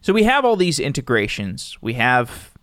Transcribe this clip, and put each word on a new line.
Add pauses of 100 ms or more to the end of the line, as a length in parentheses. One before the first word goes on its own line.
So
we
have
all
these
integrations.
We
have (120)